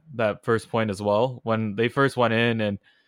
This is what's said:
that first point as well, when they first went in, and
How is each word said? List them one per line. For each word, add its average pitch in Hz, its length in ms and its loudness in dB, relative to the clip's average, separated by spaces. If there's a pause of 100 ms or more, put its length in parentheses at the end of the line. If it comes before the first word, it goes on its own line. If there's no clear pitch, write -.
(140)
that 107 300 -2
first 113 260 0
point 110 200 0
as 98 100 -4
well, 110 440 0
when 110 320 -2
they 117 120 2
first 139 280 0
went 117 180 2
in, 117 260 2
and 104 180 -2 (300)